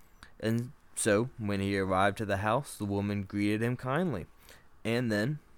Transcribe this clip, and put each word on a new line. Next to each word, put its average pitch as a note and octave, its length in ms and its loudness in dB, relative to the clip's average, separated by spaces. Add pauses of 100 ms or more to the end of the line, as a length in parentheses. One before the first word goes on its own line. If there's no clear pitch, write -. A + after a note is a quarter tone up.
(400)
And A#2+ 320 -2 (240)
so, A2+ 420 2
when G2+ 220 0
he G2 180 2
arrived F#2+ 400 2
to A2+ 80 -4
the G2 120 0
house, A2 380 -2
the G#2 100 -6
woman G2+ 380 -2
greeted G#2 380 0
him B2 160 -2
kindly. C3 480 -2 (580)
And A#2 280 0
then A#2 280 0 (180)